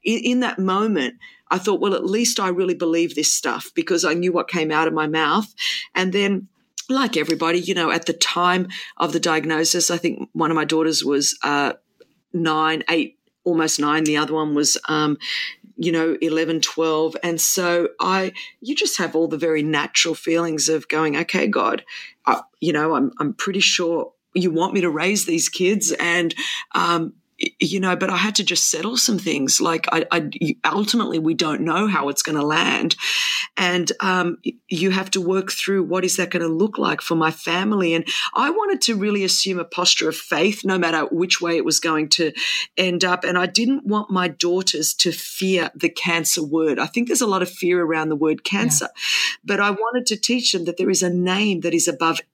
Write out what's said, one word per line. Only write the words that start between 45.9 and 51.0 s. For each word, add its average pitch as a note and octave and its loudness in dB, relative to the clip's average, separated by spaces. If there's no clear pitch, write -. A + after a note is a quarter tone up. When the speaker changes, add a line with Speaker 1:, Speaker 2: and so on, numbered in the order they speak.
Speaker 1:
word. D3+ 0
I - -2
think A#3+ -2
there's C4+ 0
a A#3 2
lot F#3+ 0
of F3+ -2
fear F3 0
around D#3+ -2
the D3+ 0
word D3+ 0
Speaker 2:
Yeah. - -6
Speaker 1:
cancer, - 0
but G3 -2
I G3+ 2
wanted A#3 -2
to G#3+ -2
teach A#3+ 0
them F3 -2
that E3+ -4
there F#3+ 0
is F#3+ 2